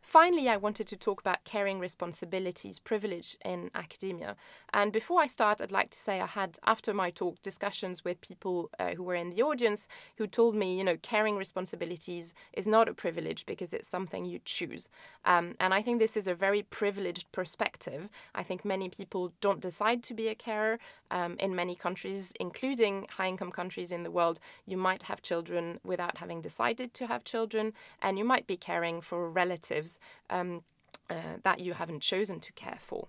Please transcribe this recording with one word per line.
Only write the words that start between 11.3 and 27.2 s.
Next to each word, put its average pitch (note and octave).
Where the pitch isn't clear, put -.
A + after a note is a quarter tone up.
responsibilities F3
is F#3+
not A3
a -
privilege E3
because -
it's -
something F3+
you F3+
choose. -
Um, F3
and F#3
I G3+
think A#3+
this A3
is G3
a F3+
very G3
privileged G3
perspective. F3
I -
think F#3
many F#3+
people F3+
don't G3
decide A3
to -
be A3
a A3
carer. A3
Um, F3
in F#3+
many F3+
countries, F#3+
including G3+
high-income F#3
countries F3+
in E3+
the E3+
world, E3+
you F#3+
might F#3
have -
children E3+
without F3+
having E3+
decided A#3
to B3
have A#3